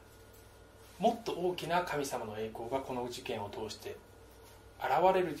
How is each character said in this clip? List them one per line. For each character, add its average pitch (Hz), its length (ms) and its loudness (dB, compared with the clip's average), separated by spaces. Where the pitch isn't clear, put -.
も 226 160 4
っ - 100 -8
と 220 100 -2
大 180 220 0
き 160 120 -6
な 175 160 4
神 147 220 0
様 120 200 -4
の 107 120 -8
栄 110 160 -4
光 117 160 -8
が 135 100 0
こ 135 140 -6
の 123 160 -2
事 - 120 -8
件 110 220 -4
を 101 60 -8
通 107 200 -6
し - 80 -10
て - 200 -10
現 - 100 0
れ 185 80 4
る 160 200 0